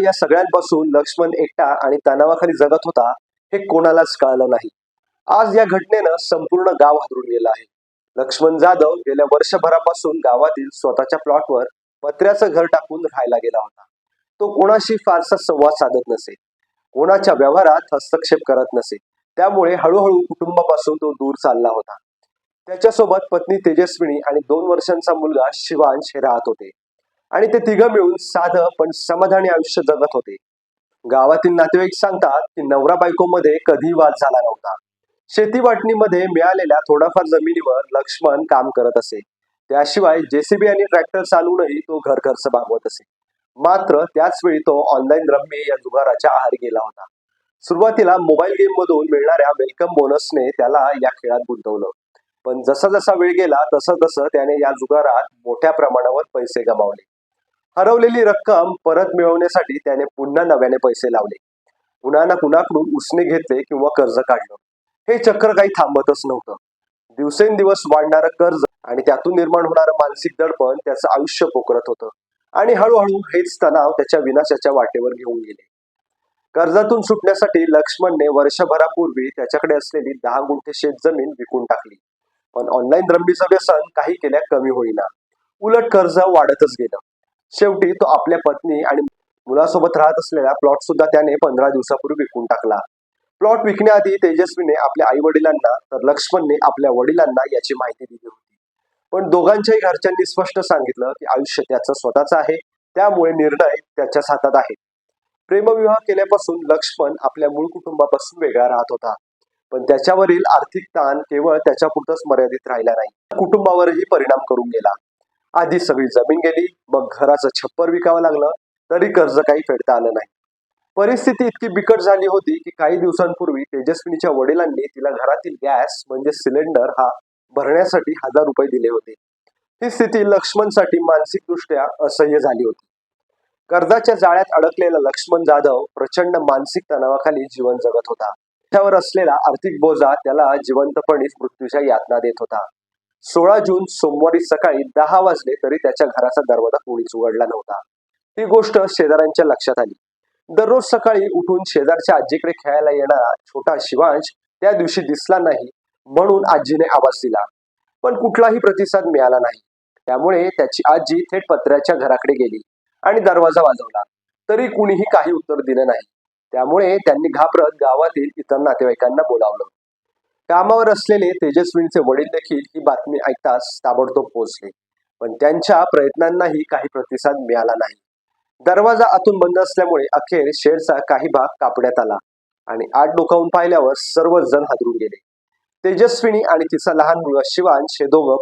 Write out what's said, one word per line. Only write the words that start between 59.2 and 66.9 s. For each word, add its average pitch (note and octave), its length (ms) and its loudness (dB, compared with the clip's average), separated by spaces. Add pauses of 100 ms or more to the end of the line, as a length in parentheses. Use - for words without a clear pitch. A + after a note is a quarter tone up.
त्याने C#3 260 -4 (120)
पुन्हा C#3+ 300 -2
नव्याने C3 360 2
पैसे A#2+ 300 -2
लावले, G#2 240 -4 (680)
पुन्हा D3 200 2
ना F3+ 100 2
कुणाकडून D#3 600 0
उसने E3 300 -2
घेतले D#3+ 360 -2
किंवा C#3+ 340 -2
कर्ज B2 220 2 (100)
काढलं. A#2 260 -2 (540)
हे A#3 120 2
चक्र A3 320 2
काही G3 180 4
थांबतच C#3+ 540 0
नव्हतं. B2 300 -8 (640)